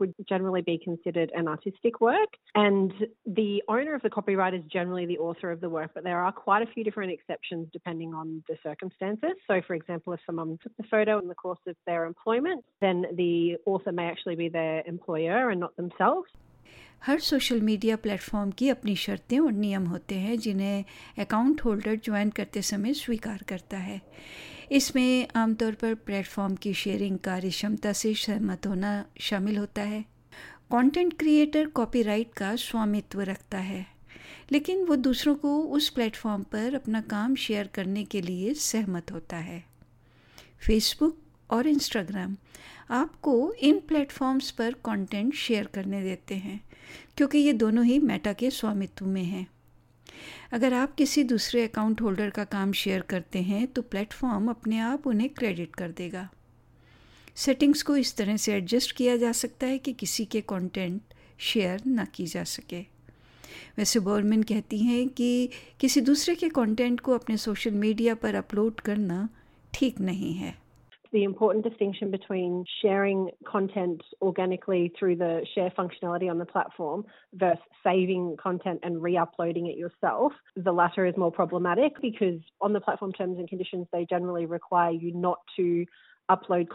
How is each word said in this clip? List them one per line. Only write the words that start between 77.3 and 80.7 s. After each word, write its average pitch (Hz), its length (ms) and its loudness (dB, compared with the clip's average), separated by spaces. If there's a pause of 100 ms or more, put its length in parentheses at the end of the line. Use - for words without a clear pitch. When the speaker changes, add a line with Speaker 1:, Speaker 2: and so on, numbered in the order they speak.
Speaker 1:
versus 175 240 2 (200)
saving 185 360 4 (240)
content 180 360 -2
and 170 200 -4
re-uploading 170 640 0
it 160 100 -6
yourself, 175 640 0 (280)
the 185 60 4